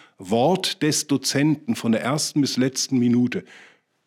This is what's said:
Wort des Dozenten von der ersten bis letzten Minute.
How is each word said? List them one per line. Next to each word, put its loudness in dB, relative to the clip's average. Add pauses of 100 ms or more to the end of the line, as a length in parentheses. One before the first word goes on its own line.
(160)
Wort 0
des -2
Dozenten 0
von -2
der 2
ersten -2
bis -2
letzten 0
Minute. 2 (640)